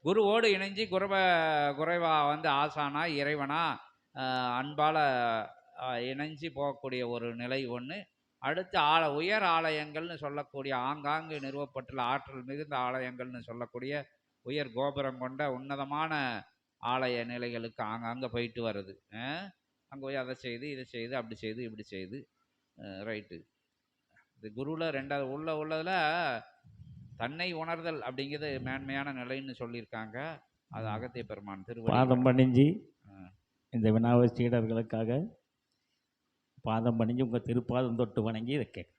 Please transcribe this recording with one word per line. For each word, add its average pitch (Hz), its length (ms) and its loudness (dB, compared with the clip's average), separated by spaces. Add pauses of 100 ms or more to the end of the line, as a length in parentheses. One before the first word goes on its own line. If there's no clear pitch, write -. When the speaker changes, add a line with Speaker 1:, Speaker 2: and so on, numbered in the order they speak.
Speaker 1:
குருவோடு 214 440 6
இணைஞ்சு 196 400 0
குருவ-, 175 880 4
குறைவா 160 500 4
வந்து 151 220 2
ஆசானா, 147 680 0
இறைவனா, 147 580 0 (400)
ஆ, 127 460 0
அன்பால, 147 340 2 (840)
ஆ, 127 160 -4
இணைஞ்சு 143 640 -6
போகக்கூடிய 131 520 -2
ஒரு 117 280 -4
நிலை 123 340 -4
ஒண்ணு. 127 340 -8 (340)
அடுத்து 170 420 0
ஆல-, 156 340 6
உயர் 185 280 2
ஆலயங்கள்னு 160 760 0
சொல்லக்கூடிய, 143 600 -4
ஆங்காங்கு 147 640 -2
நிறுவப்பட்டுள்ள 135 640 -6
ஆற்றல் 131 420 -2
மிகுந்த 143 340 -6
ஆலயங்கள்னு 127 640 -4
சொல்லக்கூடிய 123 680 -8 (340)
உயர் 135 320 -4
கோபுரம் 135 460 -2
கொண்ட 135 320 -4
உன்னதமான 139 920 -4 (380)
ஆலய 123 440 0
நிலைகளுக்கு 120 580 -6
ஆங்காங்க 117 440 -4
போயிட்டு 117 420 -2
வருது. 98 260 -8 (200)
ஆ? 127 180 -6 (540)
அங்க 139 180 -12
போய் 135 100 -4
அதை 127 180 -4
செய்து, 127 380 -8
இதை 131 120 -8
செய்து, 120 320 -8
அப்படி 117 200 -6
செய்து, 113 280 -6
இப்படி 110 200 -10
செய்து. 98 460 -10 (500)
ஆ, - 40 -16
ரைட்டு. 101 680 -10 (880)
இது 107 140 -12
குருவுல 147 260 -6
ரெண்டாவது 143 400 -2
உள்ள 151 420 -4
உள்ளதுல 160 760 0 (760)
தன்னை 160 340 -4
உணர்தல் 165 500 -4
அப்படிங்கிறது 139 600 -6
மேன்மையான 135 520 -4
நிலைன்னு 131 460 -8
சொல்லியிருக்காங்க. 120 800 -8 (300)
அது 110 160 -6
Speaker 2:
ம். 110 40 -2
Speaker 1:
அகத்திய 117 340 -6
பெருமான் 101 400 -10
திருவடி. 113 300 -2
Speaker 2:
பாதம் 127 320 6
பணிஞ்சு, 131 540 8 (320)
Speaker 1:
ஆ. 95 200 -20 (380)
Speaker 2:
இந்த 110 220 4
வினாவை 120 360 8
சீடர்களுக்காக 113 1000 0 (1400)
பாதம் 113 380 0
பணிஞ்சு, 117 220 2
உங்க 120 160 0
திருப்பாதம் 120 580 0
தொட்டு 113 260 0
வணங்கி 113 300 -2
இதை 139 180 -2
கேட்க. - 300 -14